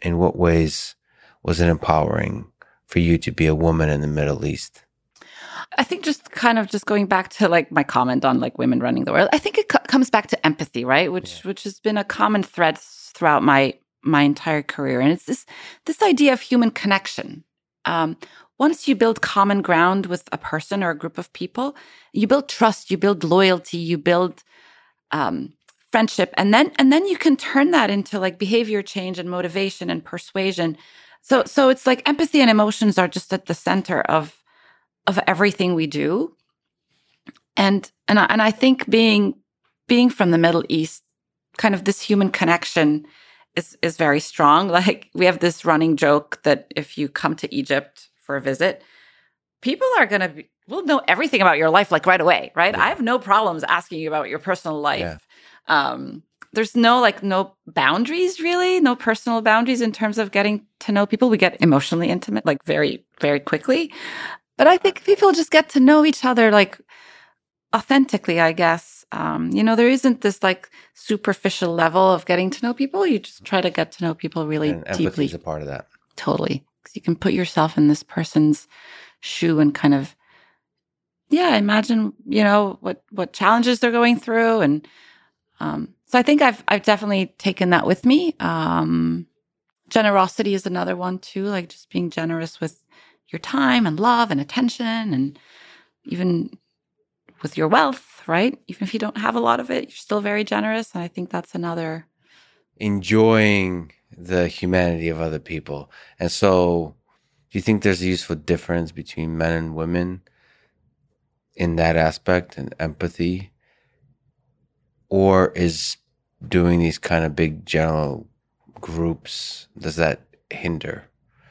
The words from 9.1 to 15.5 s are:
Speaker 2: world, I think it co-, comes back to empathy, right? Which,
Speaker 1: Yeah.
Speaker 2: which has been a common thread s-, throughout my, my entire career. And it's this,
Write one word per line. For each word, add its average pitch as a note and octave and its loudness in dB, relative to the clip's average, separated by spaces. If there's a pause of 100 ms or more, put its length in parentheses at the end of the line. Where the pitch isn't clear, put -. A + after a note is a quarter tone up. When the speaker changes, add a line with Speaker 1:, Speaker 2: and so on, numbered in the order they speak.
Speaker 2:
world, - 4
I D4 2
think - -6
it G#4+ 0
co-, - 2
comes C4 2
back - 2
to - -2
empathy, D3 -4
right? C#3+ 2
Which, - -8
Speaker 1:
Yeah. F#3+ -14
Speaker 2:
which G3 -10
has G3 -12
been G#3+ -2
a G3+ -2
common G#3 -2
thread E3+ 0
s-, - -20
throughout D3+ 2
my, C3+ 4 (300)
my D3 2
entire D3 0
career. C3+ -6
And C#3+ 4
it's F3 -6
this, - -8 (400)